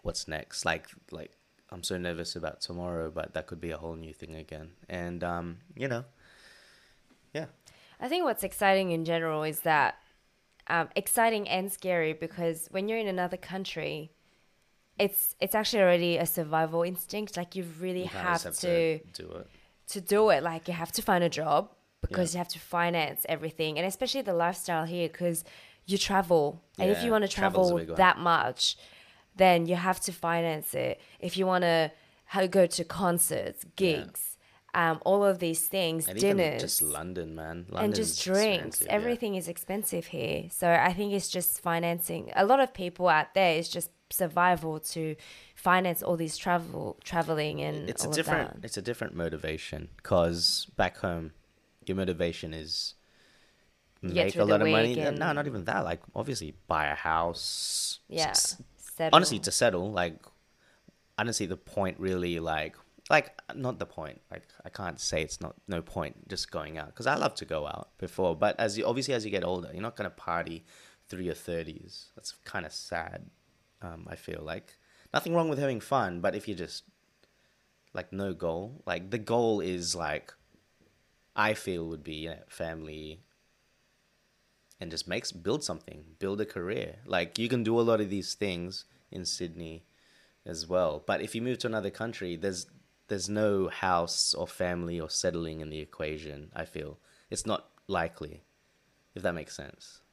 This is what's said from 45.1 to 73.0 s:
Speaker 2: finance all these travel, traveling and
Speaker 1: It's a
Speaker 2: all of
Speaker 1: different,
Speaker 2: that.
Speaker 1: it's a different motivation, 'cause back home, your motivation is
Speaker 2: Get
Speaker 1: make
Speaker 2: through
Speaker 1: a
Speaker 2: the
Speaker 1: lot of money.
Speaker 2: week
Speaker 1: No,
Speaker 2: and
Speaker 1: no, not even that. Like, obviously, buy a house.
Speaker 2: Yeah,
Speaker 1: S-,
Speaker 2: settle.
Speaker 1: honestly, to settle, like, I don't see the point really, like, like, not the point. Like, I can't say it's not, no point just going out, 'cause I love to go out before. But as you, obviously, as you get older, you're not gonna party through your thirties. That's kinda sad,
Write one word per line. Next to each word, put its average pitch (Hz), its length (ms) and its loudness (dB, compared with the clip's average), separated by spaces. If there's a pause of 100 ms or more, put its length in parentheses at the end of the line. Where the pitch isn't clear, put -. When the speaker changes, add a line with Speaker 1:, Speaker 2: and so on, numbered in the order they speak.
Speaker 2:
finance 185 480 2
all 175 140 2
these 160 200 -4
travel, 170 680 -2
traveling 151 580 -2
and 151 260 -4
Speaker 1:
It's - 140 -4
a - 40 -2
Speaker 2:
all 151 40 -4
of 156 60 0
Speaker 1:
different, 156 380 0
Speaker 2:
that. - 100 -14
Speaker 1:
it's - 120 -8
a 98 60 -4
different 117 320 -4
motivation, 78 720 -4 (140)
'cause 85 640 4 (100)
back 92 220 0
home, 85 340 -4 (520)
your 92 120 -2
motivation 85 580 -2
is 78 400 -6 (1080)
Speaker 2:
Get 90 120 -4
Speaker 1:
make 98 180 2
Speaker 2:
through - 100 2
Speaker 1:
a 104 40 6
Speaker 2:
the 104 60 6
Speaker 1:
lot 104 100 6
of 107 60 6
money. 113 220 6
Speaker 2:
week 123 80 0
Speaker 1:
No, 151 100 2
Speaker 2:
and 143 100 -2
Speaker 1:
no, - 140 0
not 147 160 0
even 104 160 -4
that. 101 200 0
Like, 85 160 -2 (140)
obviously, 113 380 -4 (160)
buy 78 180 2
a 73 80 0
house. - 1040 -2 (100)
Speaker 2:
Yeah, 160 220 -2
Speaker 1:
S-, - 320 0 (140)
Speaker 2:
settle. - 400 4
Speaker 1:
honestly, 117 240 6
to 95 100 -2
settle, 98 400 2
like, 87 340 -2 (960)
I 110 60 0
don't 117 80 -2
see 107 140 -2
the 90 100 -4
point - 420 -4
really, 90 400 -2
like, 80 380 -4 (340)
like, 147 260 4 (200)
not 127 240 -4
the 95 60 -4
point. - 340 -12 (100)
Like, 90 160 -16 (180)
I 90 60 -14
can't 87 300 -8
say 80 220 0
it's - 180 -6
not, - 160 -10 (100)
no 85 160 -4
point - 460 -8
just - 240 -8
going 78 260 -8
out, 73 160 -12
'cause 117 120 -4
I 139 100 4
love 143 200 0
to - 80 -10
go 76 220 -4
out - 320 -12
before. 87 380 0
But 104 240 2
as 107 180 0
you, - 80 0
obviously, 127 280 0
as 110 100 -2
you 107 60 -6
get 92 140 0
older, 87 280 -2
you're 87 100 -10
not 117 140 -8
gonna 98 140 -6
party 82 540 -6 (440)
through 92 160 -8
your 82 100 -2
thirties. - 800 -10
That's - 180 -14 (120)
kinda 85 260 -8
sad, 85 580 -10 (540)